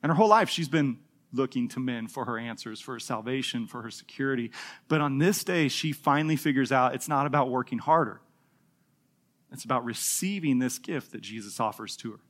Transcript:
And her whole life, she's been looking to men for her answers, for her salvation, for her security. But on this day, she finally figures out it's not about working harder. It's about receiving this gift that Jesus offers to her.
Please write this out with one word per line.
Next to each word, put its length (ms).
And 100
her 40
whole 140
life, 200
she's 200
been 300
looking 380
to 100
men 260
for 180
her 140
answers, 420
for 120
her 80
salvation, 680
for 160
her 80
security. 640
But 140
on 180
this 240
day, 240
she 240
finally 460
figures 340
out 240
it's 140
not 180
about 240
working 280
harder. 420
It's 140
about 200
receiving 760
this 180
gift 320
that 100
Jesus 380
offers 380
to 160
her. 60